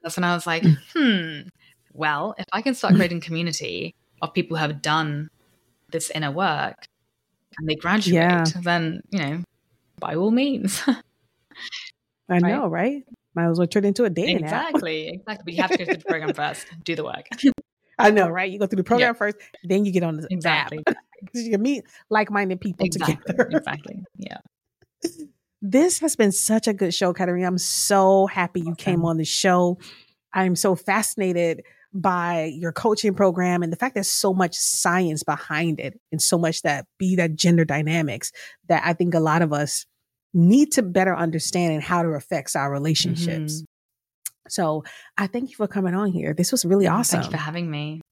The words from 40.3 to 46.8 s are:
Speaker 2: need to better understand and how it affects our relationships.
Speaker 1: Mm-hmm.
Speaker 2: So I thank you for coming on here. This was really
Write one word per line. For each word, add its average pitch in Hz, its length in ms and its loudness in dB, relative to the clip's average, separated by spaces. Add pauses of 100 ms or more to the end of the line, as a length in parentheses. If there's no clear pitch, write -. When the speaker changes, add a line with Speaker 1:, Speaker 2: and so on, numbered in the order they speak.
Speaker 2:
need 226 400 6
to 254 100 2
better 185 340 2
understand 165 560 0
and 151 100 -2
how 175 240 0
it 156 80 -2
affects 139 400 -6
our 143 160 -2
relationships. 160 840 -2
Speaker 1:
Mm-hmm. 160 80 -10 (840)
Speaker 2:
So 156 340 -2 (340)
I 202 100 0
thank 240 220 -6
you - 80 -20
for 208 100 -2
coming 185 280 -2
on 202 160 0
here. 156 240 -4
This 175 160 2
was 254 120 0
really 190 220 4